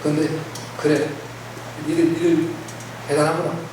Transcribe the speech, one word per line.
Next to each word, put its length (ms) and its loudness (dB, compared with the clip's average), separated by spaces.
근데 260 2
"그래, 320 4
니들, 260 4
니들 360 4
대단하구나." 460 2